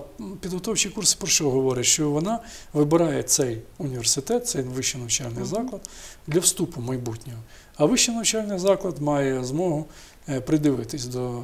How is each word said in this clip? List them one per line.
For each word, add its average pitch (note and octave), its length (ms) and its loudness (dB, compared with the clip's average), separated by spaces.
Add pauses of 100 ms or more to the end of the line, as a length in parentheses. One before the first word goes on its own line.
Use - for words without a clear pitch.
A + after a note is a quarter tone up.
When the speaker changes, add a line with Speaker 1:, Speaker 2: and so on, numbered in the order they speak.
(420)
Speaker 1:
підготовчі F#3 480 -2
курси F3+ 300 0
про F#3 80 -6
що D#3 220 2
говорять? B2+ 360 2
Що D3+ 240 4
вона E3+ 300 0 (340)
вибирає D3 500 4
цей A#2 380 0 (160)
університет, D3 720 0
цей C#3+ 140 -2
вищий B2+ 400 -4
навчальний A#2+ 360 -4
Speaker 2:
Мгм. B2+ 80 -4
Speaker 1:
заклад G#3 440 -6 (380)
для D3+ 120 2
вступу E3+ 420 0
майбутнього. A#2+ 580 -6 (360)
А D3+ 100 4
вищий A#3 300 4
навчальний G#3+ 440 0
заклад F#3 420 2
має C#3 420 2
змогу, D#3 420 0 (440)
е, C3 120 -2
придивитись C3+ 640 0
до B2 380 -4